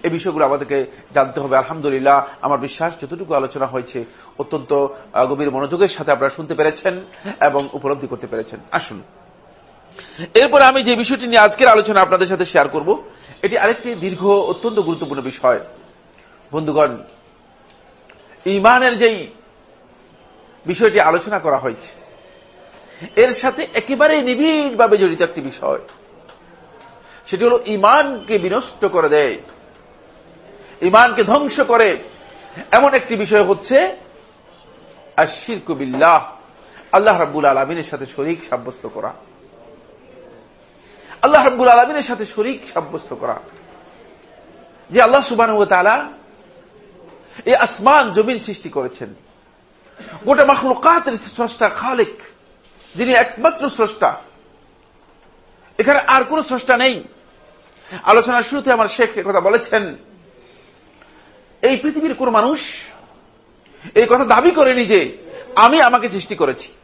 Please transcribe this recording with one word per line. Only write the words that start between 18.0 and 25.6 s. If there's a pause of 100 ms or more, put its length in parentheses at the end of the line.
ঈমানের
যেই (1400)
বিষয়টি
আলোচনা
করা
হয়েছে, (1300)
এর
সাথে
একেবারে
নিবিড়ভাবে
জড়িত
একটি
বিষয়, (1500)